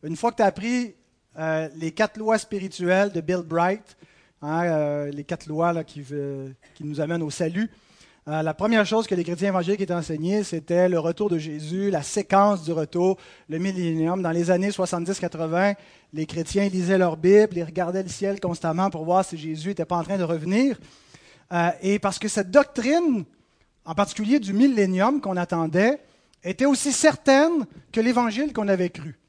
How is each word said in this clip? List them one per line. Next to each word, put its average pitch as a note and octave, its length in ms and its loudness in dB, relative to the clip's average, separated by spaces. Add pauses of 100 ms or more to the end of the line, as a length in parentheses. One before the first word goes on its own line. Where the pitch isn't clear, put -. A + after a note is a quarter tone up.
Une D#3+ 120 -8
fois A#3 160 0
que - 60 -16
t'as A3 80 4
appris, A3+ 500 -2 (420)
euh, D#3+ 380 -2
les D#3+ 160 -6
quatre G#3+ 260 -2
lois A3 200 0
spirituelles F#3+ 760 0
de F3+ 80 -4
Bill F3 260 -2
Bright, F3 520 -2 (440)
hein, D#3 220 -2
euh, D3 480 0
les C#3+ 140 -10
quatre E3 220 -8
lois, E3 260 0
là, E3 100 -4
qui, D3+ 200 -16 (100)
euh, C#3 360 -8 (240)
qui D3+ 120 -14
nous D3 160 -6
amènent E3 200 -2
au D#3 80 -4
salut, F3 400 -2 (580)
euh, D#3 140 -4
la D#3 120 -2
première G#3+ 320 2
chose G#3+ 220 0
que G3 80 0
les F3 80 0
chrétiens F3 260 -2
évangéliques F#3 320 0
étaient F3+ 120 -2
enseignés, E3+ 500 -2
c'était F3 460 2
le F3 100 2
retour E3+ 300 -2
de F3 80 2
Jésus, D#3 520 -4
la D#3+ 140 0
séquence G3 600 2
du D#3+ 100 -2
retour, F3 440 2 (300)
le D#3 100 -4
millénium. F3 640 0
Dans E3+ 100 0
les E3+ 200 2
années F#3 200 2
soixante-dix F3+ 460 -2
quatre-vingts, E3+ 580 0 (360)
les D#3 140 -6
chrétiens E3+ 420 -2
lisaient F#3 300 0
leur F3 180 2
Bible, G3 400 6
ils E3+ 80 -4
regardaient F3 400 -4
le F#3 60 -10
ciel G3 320 -6
constamment E3+ 480 -2
pour D#3+ 160 -8
voir F3+ 180 4
si E3+ 140 -8
Jésus D#3 320 -8
n'était E3+ 160 -4
pas F3 120 -2
en E3+ 60 -2
train G3 140 -4
de F3+ 60 0
revenir. F3+ 540 0 (760)
Euh, E3+ 160 2 (120)
et G3 180 0
parce G3 200 -2
que A3 80 -4
cette G3 240 -2
doctrine, C#4 720 2 (640)
en E3 100 -8
particulier G#3+ 440 0
du G3 120 -6
millénium G#3+ 720 4
qu'on F#3+ 160 -4
attendait, F3 640 0 (420)
était F#3+ 220 -2
aussi C#4 260 2
certaine D4 720 4 (280)
que A3+ 80 0
l'Évangile A#3+ 500 0
qu'on G#3 160 -2
avait F#3 220 2
cru. D3+ 280 -14 (120)